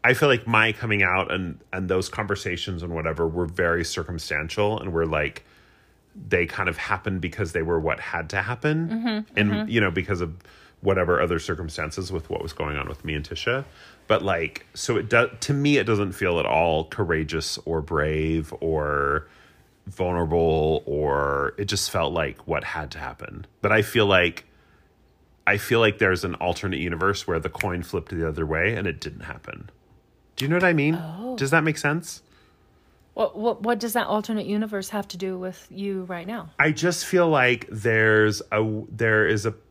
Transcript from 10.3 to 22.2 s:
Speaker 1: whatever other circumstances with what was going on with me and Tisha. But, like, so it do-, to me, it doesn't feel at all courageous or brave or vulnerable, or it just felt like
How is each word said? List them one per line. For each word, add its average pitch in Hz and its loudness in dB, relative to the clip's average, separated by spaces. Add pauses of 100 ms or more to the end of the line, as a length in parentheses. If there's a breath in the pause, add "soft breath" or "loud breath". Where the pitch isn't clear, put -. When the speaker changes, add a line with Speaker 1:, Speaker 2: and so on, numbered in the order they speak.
Speaker 1:
whatever 90 4
other 85 2
circumstances 82 -6
with 82 -6
what 82 -6
was 80 -8
going 76 -4
on 69 -6
with 76 -12
me 78 -4
and 76 -4
Tisha. 123 -2 (440 loud breath)
But, 110 4
like, 85 -2
so - -2
it 110 -4
do-, 117 4 (100)
to 143 0
me, 143 4
it 98 2
doesn't 101 2
feel 90 2
at 60 0
all 80 2
courageous 80 -2
or 80 -2
brave 78 0
or 73 0 (580 soft breath)
vulnerable, 82 2
or 71 0
it 101 -2
just - -2
felt 82 0
like 80 -4